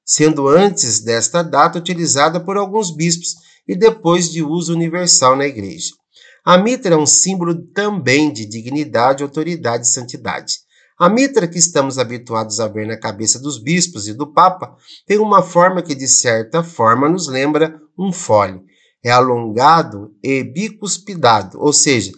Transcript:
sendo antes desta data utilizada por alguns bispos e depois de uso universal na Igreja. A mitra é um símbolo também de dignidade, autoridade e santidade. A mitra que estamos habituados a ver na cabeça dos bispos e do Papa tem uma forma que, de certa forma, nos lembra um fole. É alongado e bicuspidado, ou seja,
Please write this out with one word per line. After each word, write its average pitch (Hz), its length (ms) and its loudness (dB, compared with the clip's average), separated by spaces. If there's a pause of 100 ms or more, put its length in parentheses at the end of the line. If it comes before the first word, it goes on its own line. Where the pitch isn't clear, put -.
sendo 151 440 2
antes 151 520 2
desta 117 420 -2
data 160 360 0
utilizada 165 640 -2
por 190 180 -4
alguns 196 320 -2
bispos 170 460 -4 (300)
e 196 80 -4
depois 180 560 2
de 165 120 -4
uso 160 320 -4
universal 165 600 2
na 139 120 -2
Igreja. 101 460 -8 (520)
A 180 140 6
mitra 208 360 0
é 156 40 4
um 151 80 2
símbolo 170 480 0 (140)
também 151 640 0
de 113 140 -8
dignidade, 123 800 -2
autoridade 139 640 -4
e - 40 0
santidade. - 640 -8 (420)
A 175 100 4
mitra 233 400 2
que 170 100 -8
estamos 135 400 0
habituados 117 640 -4
a 110 80 -2
ver 107 180 -8
na 110 120 -8
cabeça 110 400 -4
dos 139 180 -8
bispos 117 500 -4
e 107 60 -8
do 143 180 -8
Papa 180 460 2 (300)
tem 208 120 2
uma 202 220 4
forma 180 400 2
que, 165 140 -4
de 131 120 -10
certa 120 560 0
forma, 123 460 2
nos 170 200 -2
lembra 147 520 0 (180)
um 190 140 -4
fole. 95 480 0 (420)
É 120 80 -2
alongado 120 1120 2
e 135 200 0
bicuspidado, 135 1200 -2
ou 143 120 2
seja, 113 460 2